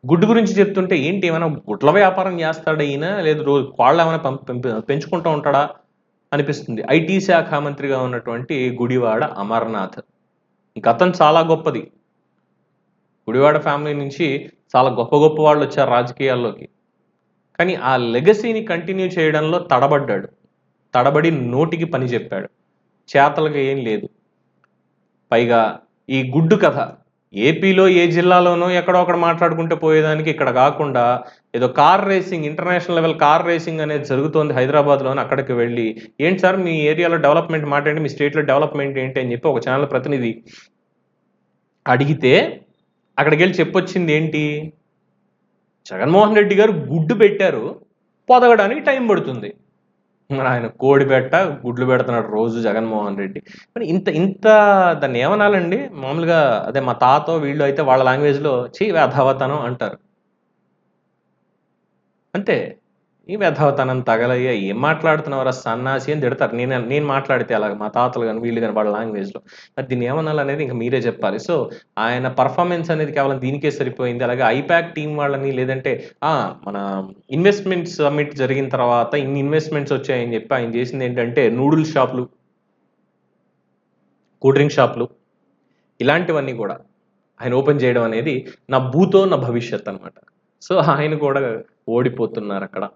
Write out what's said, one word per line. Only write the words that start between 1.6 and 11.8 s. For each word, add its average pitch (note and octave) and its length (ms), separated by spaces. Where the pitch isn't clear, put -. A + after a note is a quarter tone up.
వ్యాపారం F#3 500
చేస్తాడా D#3 420
ఈయన, D3+ 380
లేదు D#3 220
రోజు C#3 220
కోళ్ళు D3 380
ఏమైనా D#3+ 160
పంప-, C3+ 300
పెంప-, B2 400
పెంచుకుంటూ D#3+ 420
ఉంటాడా C#3+ 400
అనిపిస్తుంది. C#3+ 580
ఐటీ E3 300
శాఖ E3 340
మంత్రిగా C#3+ 440
ఉన్నటువంటి B2 840
గుడివాడ A#2+ 420
అమర్నాథ్ A2 760
గతం F3+ 240
చాలా D#3+ 180
గొప్పది. D#3 500